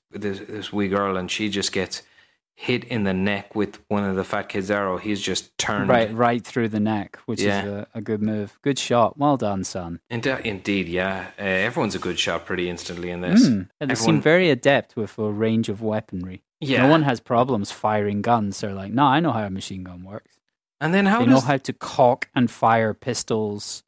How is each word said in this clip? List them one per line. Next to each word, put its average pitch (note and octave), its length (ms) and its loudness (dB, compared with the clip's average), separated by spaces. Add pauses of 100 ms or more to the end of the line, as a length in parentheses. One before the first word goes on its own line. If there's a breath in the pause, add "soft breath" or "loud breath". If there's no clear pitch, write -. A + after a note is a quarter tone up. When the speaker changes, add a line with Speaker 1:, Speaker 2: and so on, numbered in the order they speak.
(100)
Speaker 1:
this, G2+ 280 -6
this G#2 340 -12
wee G#2 160 0
girl, G2 300 0
and F2+ 120 -6
she G#2+ 200 -4
just G2 220 -4
gets F#2 300 -4 (520 soft breath)
hit B2 300 -4
in A2+ 200 -4
the F#2+ 100 0
neck G2 400 -2
with G2+ 320 -4
one G2+ 160 0
of F#2+ 140 -2
the F#2+ 80 -2
fat G2+ 240 -6
kid's F#2+ 200 -4
arrow. G2+ 280 0
He's G2+ 240 -4
just - 380 -6
turned. G#2 300 -2
Speaker 2:
Right, A2+ 240 4
right A#2+ 320 0
through A2+ 260 -2
the G#2+ 100 -2
neck, G#2 360 -2 (100)
which G#2 140 -4
Speaker 1:
Yeah. G2+ 220 0
Speaker 2:
is G2 60 -6
a, G2+ 260 -8
a A#2 60 -10
good G#2+ 200 -4
move. G#2+ 420 -4
Good C#3 180 -2
shot. A#2+ 360 2
Well D3 200 2
done, G2+ 260 -2
son. F2 380 -8 (100)
Speaker 1:
Inde-, A#2+ 340 -4
indeed, G2 440 -2
yeah. F#2 380 -4 (120)
Uh, - 40 -12
everyone's G2+ 520 0
a F2+ 60 -6
good F2+ 180 -4
shot E2+ 280 -2
pretty F2+ 220 -2
instantly F2 420 -8
in F2 100 -8
this. F#2 280 4
Speaker 2:
Mm. G2 200 0 (120)
Yeah, D3 60 -6
they B2+ 60 -2
Speaker 1:
Everyone A2+ 240 2
Speaker 2:
seem - 40 2
very E3+ 300 6
adept C#3 460 2
with G#2+ 220 -4
a G#2+ 120 0
range A2 380 2
of G#2+ 140 -6
weaponry. F#2+ 600 -6 (180)
Speaker 1:
Yeah. C3+ 220 2
Speaker 2:
No C3 60 8
one D#3+ 160 6
has B2+ 160 0
problems A#2+ 500 0
firing G#2 520 0
guns. G#2+ 360 2
They're G2+ 160 -6
like, G2 180 -10
"No, B2+ 120 4
I C#3 160 4
know E3+ 100 0
how A2+ 140 -2
a G2 60 -6
machine F#2+ 340 -8
gun F2+ 180 -14
works." G2 340 -16 (440)
Speaker 1:
And D#3 120 0
then G3 140 4
how G#3 140 4
Speaker 2:
They E3+ 60 2
Speaker 1:
does B2 160 8
Speaker 2:
know A2+ 40 -6
how C#3 120 4
to - 140 -6
cock - 640 2
and A#2+ 160 2
fire A2+ 440 4
pistols, G#2+ 920 -4